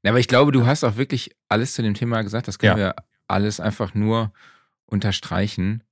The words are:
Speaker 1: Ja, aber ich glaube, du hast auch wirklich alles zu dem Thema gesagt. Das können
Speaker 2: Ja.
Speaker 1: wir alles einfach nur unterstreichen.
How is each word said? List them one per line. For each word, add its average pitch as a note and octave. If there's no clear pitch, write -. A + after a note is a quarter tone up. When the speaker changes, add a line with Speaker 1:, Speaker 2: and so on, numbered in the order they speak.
Speaker 1:
Ja, G2+
aber B2
ich A2+
glaube, C#3
du B2+
hast C#3+
auch G#2+
wirklich C3+
alles A2
zu -
dem G#2+
Thema A#2
gesagt. G#2+
Das G2+
können G#2
Speaker 2:
Ja. -
Speaker 1:
wir G2
alles G2+
einfach G2+
nur A2
unterstreichen. G2+